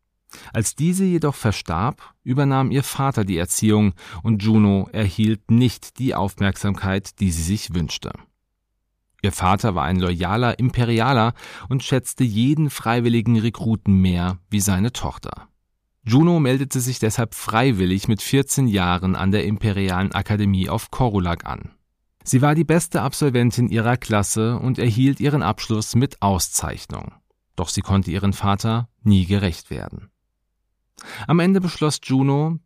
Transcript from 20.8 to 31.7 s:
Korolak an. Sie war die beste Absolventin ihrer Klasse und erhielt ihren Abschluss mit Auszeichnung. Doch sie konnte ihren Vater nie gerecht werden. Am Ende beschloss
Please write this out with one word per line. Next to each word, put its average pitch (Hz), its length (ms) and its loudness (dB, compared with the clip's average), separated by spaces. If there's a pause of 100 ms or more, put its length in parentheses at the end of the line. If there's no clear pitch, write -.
Korolak 98 540 -2
an. - 280 -12 (520)
Sie 127 160 2
war 147 140 4
die 160 100 2
beste 160 380 0
Absolventin 123 680 0
ihrer 113 280 0
Klasse 110 600 0
und 127 220 -2
erhielt 123 400 2
ihren 143 240 0
Abschluss 107 540 -2
mit - 260 0
Auszeichnung. - 920 -4 (420)
Doch 85 120 -4
sie - 120 -4
konnte 95 320 0
ihren 98 200 0
Vater 113 560 -2 (140)
nie 98 240 4
gerecht 95 440 -2
werden. 50 400 -12 (1160)
Am 165 140 4
Ende 190 200 4
beschloss 156 440 -2